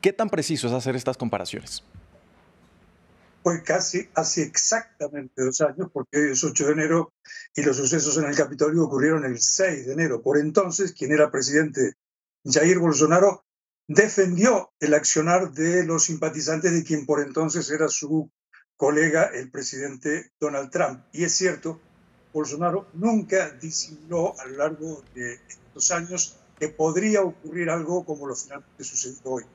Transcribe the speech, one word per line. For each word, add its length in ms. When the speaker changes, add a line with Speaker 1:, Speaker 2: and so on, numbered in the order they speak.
Speaker 1:
¿Qué 140
tan 160
preciso 380
es 40
hacer 240
estas 220
comparaciones? 640
Speaker 2:
Fue 200
casi 520
hace 300
exactamente 1000
dos 160
años, 320
porque 240
hoy 140
es 120
ocho 260
de 40
enero 400
y 60
los 160
sucesos 400
en 80
el 100
Capitolio 480
ocurrieron 440
el 120
seis 460
de 80
enero. 300
Por 160
entonces, 560
quien 180
era 180
presidente, 680
Jair 320
Bolsonaro, 680
defendió 920
el 140
accionar 580
de 320
los 200
simpatizantes 680
de 100
quien 220
por 160
entonces 500
era 180
su 440
colega, 560
el 200
presidente 880
Donald 280
Trump. 440
Y 100
es 100
cierto, 480
Bolsonaro 640
nunca 560
disimuló 920
a 60
lo 100
largo 480
de 240
estos 440
años 480
que 100
podría 540
ocurrir 480
algo 340
como 220
lo 80
finalmente 480
sucedió 380
hoy. 140